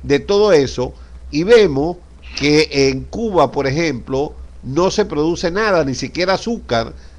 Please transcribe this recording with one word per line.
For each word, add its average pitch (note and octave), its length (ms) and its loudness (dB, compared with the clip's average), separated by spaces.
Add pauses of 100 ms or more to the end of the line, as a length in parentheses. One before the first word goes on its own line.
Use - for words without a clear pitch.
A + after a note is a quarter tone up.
de C#3 160 2
todo G3+ 340 2
eso, C3 420 0 (360)
y D3+ 140 -2
vemos F3 520 4 (420)
que D3 320 2
en C3+ 340 0
Cuba, F#3+ 480 0
por C#3 160 -2
ejemplo, C3+ 680 -4 (300)
no F3 260 0
se - 140 0
produce E3 480 -2
nada, F#3 320 2
ni C3+ 100 -4
siquiera E3+ 400 -4
azúcar. D3+ 580 -4 (260)